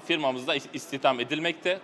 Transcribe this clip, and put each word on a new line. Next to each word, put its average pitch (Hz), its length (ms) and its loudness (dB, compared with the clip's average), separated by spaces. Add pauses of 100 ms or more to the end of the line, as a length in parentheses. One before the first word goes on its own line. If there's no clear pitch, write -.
firmamızda 147 480 0
is-, 139 180 -4
istihdam 131 460 2
edilmekte. 165 640 0